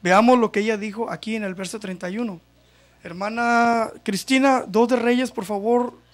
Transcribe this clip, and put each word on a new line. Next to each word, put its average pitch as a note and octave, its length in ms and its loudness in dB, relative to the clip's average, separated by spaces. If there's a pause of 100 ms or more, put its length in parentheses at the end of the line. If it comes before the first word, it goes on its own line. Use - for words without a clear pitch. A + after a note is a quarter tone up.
Veamos A3 360 6
lo A3 140 0
que G3+ 80 -2
ella A3 160 -2
dijo G#3+ 340 -8
aquí - 240 -8
en A3 80 -6
el F#3+ 120 -6
verso F#3+ 260 -10
treinta F#3 280 -10
y G3 100 -8
uno. G#3 220 -8 (600)
Hermana A#3 880 0 (140)
Cristina, C4 640 2
dos A3 180 2
de B3 100 2
Reyes, A#3+ 360 0
por G#3+ 120 -8
favor A3+ 540 -2 (160)